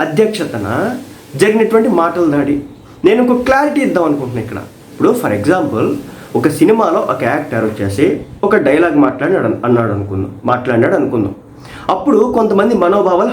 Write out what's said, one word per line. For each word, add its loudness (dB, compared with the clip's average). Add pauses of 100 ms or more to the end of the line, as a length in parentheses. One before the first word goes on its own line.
అధ్యక్షతన -2 (760)
జరిగినటువంటి 4 (120)
మాటల 0 (100)
దాడి. 0 (520)
నేను 6
ఇంకో 2 (140)
క్లారిటీ 2
ఇద్దాం 0
అనుకుంటున్నాను -4
ఇక్కడ. -10 (320)
ఇప్పుడు 0 (120)
for -2
example, 0 (500)
ఒక 0 (100)
సినిమాలో 4 (120)
ఒక -4 (100)
యాక్టర్ -2
వచ్చేసి -2 (420)
ఒక 2 (100)
డైలాగ్ 2
మాట్లాడినాడు -2
అన్-, -4
అన్నాడు 2
అనుకుందాం, -4 (200)
మాట్లాడినాడు 0
అనుకుందాం. -2 (600)
అప్పుడు 2 (160)
కొంతమంది 2
మనోభావాలు 2